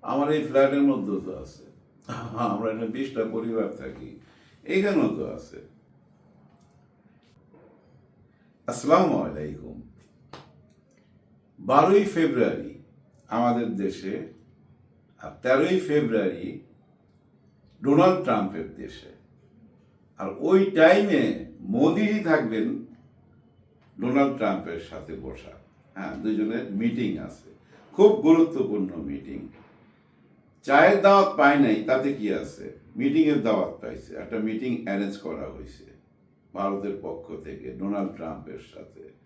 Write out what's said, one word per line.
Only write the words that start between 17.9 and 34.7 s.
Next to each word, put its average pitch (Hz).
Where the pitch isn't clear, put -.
ট্রাম্পের 95
দেশে। -
আর 98
ওই 175
টাইমে 175
মোদিজি 202
থাকবেন 123
ডোনাল্ড 139
ট্রাম্পের 85
সাথে 78
বসা। -
হ্যাঁ, 95
দুইজনের 107
মিটিং 117
আছে, -
খুব 208
গুরুত্বপূর্ণ 156
মিটিং। -
চায়ের 165
দাওয়াত 196
পায় 143
নাই, 107
তাতে 135
কি 104
আছে? -
মিটিংয়ের 147
দাওয়াত 98
পাইছে, -
একটা 117
মিটিং 120